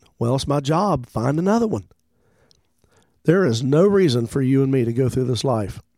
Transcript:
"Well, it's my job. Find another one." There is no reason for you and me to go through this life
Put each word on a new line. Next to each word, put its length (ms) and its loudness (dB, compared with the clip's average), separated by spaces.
"Well, 160 0
it's 140 -4
my 120 0
job. 460 -2
Find 320 -4
another 300 0
one." 200 -6
There 200 4
is 160 0
no 240 2
reason 400 2
for 160 -4
you 220 2
and 80 0
me 140 2
to 80 -4
go 160 0
through 160 -2
this 180 -4
life 400 -4